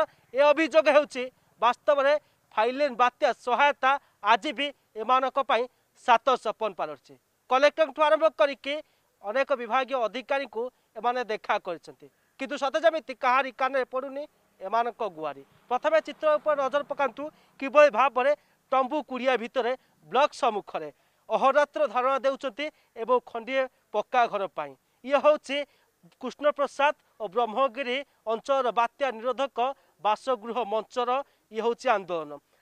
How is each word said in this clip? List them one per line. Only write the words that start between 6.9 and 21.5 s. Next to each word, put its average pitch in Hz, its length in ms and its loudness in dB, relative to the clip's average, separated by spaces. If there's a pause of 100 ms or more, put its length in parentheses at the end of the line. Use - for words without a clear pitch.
କଲେକ୍ଟରଙ୍କଠୁ 285 520 2
ଆରମ୍ଭ 302 280 2
କରିକି 277 440 -2 (500)
ଅନେକ 247 280 -2
ବିଭାଗୀୟ 247 440 -4
ଅଧିକାରୀଙ୍କୁ 240 680 -4 (300)
ଏମାନେ 240 320 -4
ଦେଖା 214 340 -4
କରିଛନ୍ତି, 156 480 -14 (340)
କିନ୍ତୁ 269 160 -8
ସତେ 269 240 -4
ଯେମିତି 320 340 0
କାହାରି 262 380 0
କାନରେ 262 320 -2
ପଡ଼ୁନି 269 380 -8 (380)
ଏମାନଙ୍କ 226 480 -4
ଗୁହାରି। 151 340 -10 (220)
ପ୍ରଥମେ 294 360 0
ଚିତ୍ର 302 340 -6
ଉପରେ 294 220 0
ନଜର 277 280 -2
ପକାନ୍ତୁ, 277 380 -4 (380)
କିଭଳି 277 300 6
ଭାବରେ 254 420 0 (400)
ତମ୍ବୁ 262 300 0
କୁଡ଼ିଆ 254 340 -2
ଭିତରେ 233 360 -4 (380)
ବ୍ଲକ 269 220 2
ସମ୍ମୁଖରେ 196 560 -4 (400)
ଅହରାତ୍ର 269 600 2